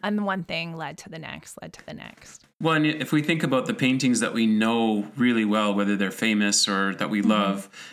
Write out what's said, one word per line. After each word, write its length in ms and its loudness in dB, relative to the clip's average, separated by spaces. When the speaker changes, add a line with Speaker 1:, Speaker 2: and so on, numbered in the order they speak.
Speaker 1:
And 220 -2
one 180 -4
thing 320 -8
led 240 -12
to 100 -20
the 100 -14
next, 420 -16
led 120 -14
to 120 -20
the 80 -14
next. 500 -20
Speaker 2:
Well, 140 2
and 140 4
if 240 -4
we 100 4
think 220 0
about 240 0
the 80 -2
paintings 440 2
that 140 -2
we 140 2
know 680 2
really 300 2
well, 300 2
whether 200 2
they're 140 0
famous 580 2
or 280 0
that 160 -4
we 100 2
Speaker 1:
Mm-hmm. 80 2
Speaker 2:
love, 400 0